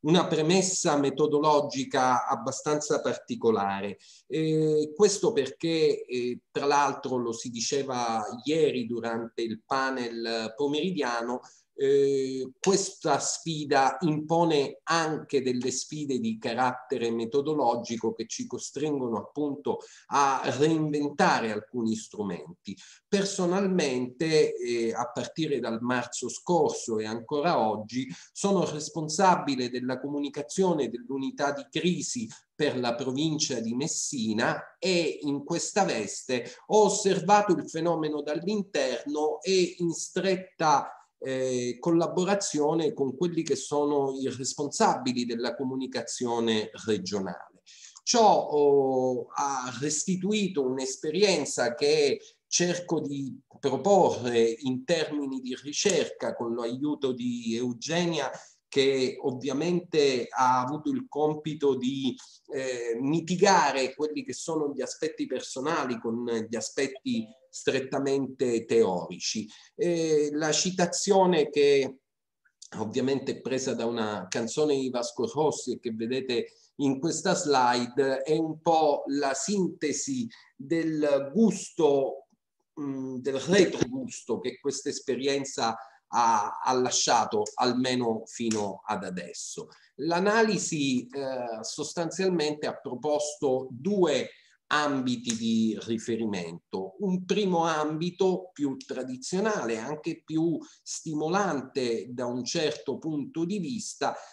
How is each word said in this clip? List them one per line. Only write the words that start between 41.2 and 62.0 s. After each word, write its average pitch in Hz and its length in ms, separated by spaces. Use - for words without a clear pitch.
eh, 127 580
collaborazione 165 1120
con 131 240
quelli 170 260
che 139 140
sono 147 600
i 131 160
responsabili 127 920
della 120 280
comunicazione 120 1160
regionale. 95 760
Ciò, 214 440
oh, 135 880
ha 135 360
restituito 185 840
un'esperienza 135 1080
che 143 440
cerco 170 540
di 139 360
proporre 127 800
in 131 260
termini 147 560
di 123 200
ricerca 143 760
con 117 200
l'aiuto 131 560
di 120 440
Eugenia, 135 760
che 135 520
ovviamente 139 1080
ha 127 320
avuto 147 280
il 131 200
compito 151 640
di, 127 400